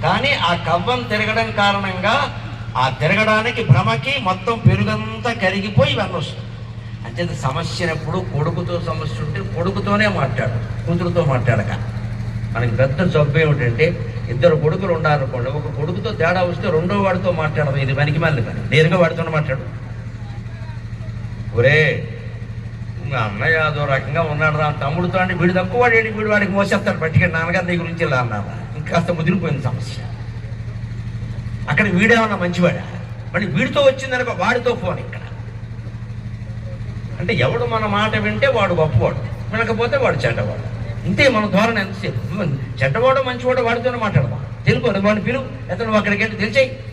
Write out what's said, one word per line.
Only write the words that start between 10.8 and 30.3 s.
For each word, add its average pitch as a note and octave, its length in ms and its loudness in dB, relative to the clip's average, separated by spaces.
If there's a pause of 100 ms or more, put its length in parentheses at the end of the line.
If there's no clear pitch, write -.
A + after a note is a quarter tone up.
కూతురుతో E3+ 380 2
మాట్లాడక. A#2+ 460 2 (880)
మనకి A#2+ 180 0
పెద్ద C3+ 280 2
జబ్బు D3 340 4
ఏమిటంటే, D3+ 800 2 (140)
ఇద్దరు D#3 260 6
కొడుకులు F3+ 380 2
ఉన్నారనుకోండి, D3 560 0
ఒక - 180 -4
కొడుకుతో F3 440 -2
తేడా F3+ 320 2
వస్తే F3+ 280 0
రెండో F3+ 300 2
వాడితో F3+ 300 2
మాట్లాడదు. D3+ 460 0
ఇది C#3 160 0
పనికి D3 260 2
మాలిన D#3 240 2
పని, - 320 -2
నేరుగా D#3+ 220 6
వాడితోనే D#3+ 320 2
మాట్లాడు. D3+ 560 -4 (1700)
"ఒరే, C#3+ 540 4 (960)
మీ C#3+ 80 -4
అన్నయ్య A#2+ 440 0
అదో D3+ 280 0
రకంగా C#3 360 0
ఉన్నాడు D3+ 360 2
రా, D3+ 260 0
తమ్ముడితో" F3 360 0
అంటే, F#3 140 2
"వీడు F3+ 200 4
తక్కువ F#3 280 2
వాడు A#3+ 140 6
ఏంటి, A3 140 4
వీడు G#3+ 200 -2
వాడికి G3+ 220 2
మోసేస్తాడు G3 460 0
పట్టుకెళ్ళి, E3 400 2
నాన్నగారు F3 280 0
నీ F3 120 0
గురించి E3 280 -2
ఇలా C#3 120 0
అన్నారు." A2 260 -2 (340)
ఇంకాస్త E3+ 340 0
ముదిరిపోయింది E3 520 0
సమస్య. - 400 -4 (1700)